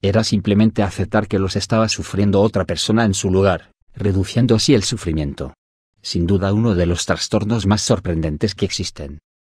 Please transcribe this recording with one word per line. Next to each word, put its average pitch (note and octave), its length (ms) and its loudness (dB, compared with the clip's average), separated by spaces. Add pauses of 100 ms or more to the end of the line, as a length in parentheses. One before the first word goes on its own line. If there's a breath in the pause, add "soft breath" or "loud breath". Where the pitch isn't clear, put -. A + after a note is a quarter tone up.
era G#2 240 2
simplemente G#2+ 580 2
aceptar G2+ 460 -2
que G2+ 100 0
los F#2+ 160 -2
estaba A2 320 0
sufriendo G2 540 0
otra G2+ 240 0
persona A2 400 0
en G2+ 80 2
su F#2+ 180 -2
lugar, F#2 400 2 (220)
reduciendo G2 640 0
así B2 180 2
el G#2+ 100 4
sufrimiento. D#2 720 -6 (480)
Sin E2+ 260 -2
duda G2 260 2
uno A2 220 2
de F2 120 2
los E2+ 180 -2
trastornos G#2 600 -2
más G#2 160 2
sorprendentes E2 720 -2
que - 120 -2
existen. D2+ 540 -10 (220)